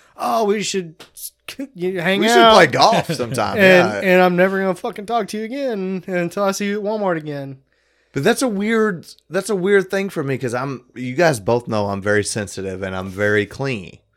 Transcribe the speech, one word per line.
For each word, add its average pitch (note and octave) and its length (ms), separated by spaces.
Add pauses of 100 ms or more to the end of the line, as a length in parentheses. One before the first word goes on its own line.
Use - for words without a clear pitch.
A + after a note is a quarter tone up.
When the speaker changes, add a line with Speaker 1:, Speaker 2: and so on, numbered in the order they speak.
(160)
Speaker 1:
"Oh, A#3 280
we G#3 180
should F3 340 (180)
s-, - 180 (160)
<laughs> - 260
you F#3 260
hang F#3+ 200
Speaker 2:
We A3 80
Speaker 1:
out." A#3 60
Speaker 2:
should A3+ 220
play F3 100
golf D3+ 400
Speaker 1:
<laughs> E3 80
Speaker 2:
sometime. A2+ 440
Speaker 1:
And, G3+ 40 (300)
Speaker 2:
Yeah. G#2 100
Speaker 1:
and F#3 200
I'm F3+ 140
never F#3+ 220
gonna F#3+ 160
fucking G#3 320
talk G#3 220
to G#3+ 100
you A3 60
again G#3+ 640
until F3 360
I G3 60
see G3+ 180
you G3+ 120
at G3+ 40
Walmart G3+ 320
again. C#3 440 (520)
Speaker 2:
But C#3+ 120
that's A#3 180
a C4 60
weird, G#3+ 580 (240)
that's F#3+ 200
a G#3 60
weird F#3+ 340
thing G3 200
for D#3+ 140
me C3+ 140
'cause A#2+ 160
I'm, C3 300 (100)
you B2+ 200
guys D#3 240
both A#2 300
know G#2+ 220
I'm G2 120
very G#2 220
sensitive F#2+ 580
and F#2+ 140
I'm F#2+ 120
very G#2 380
clingy. A#2 560 (140)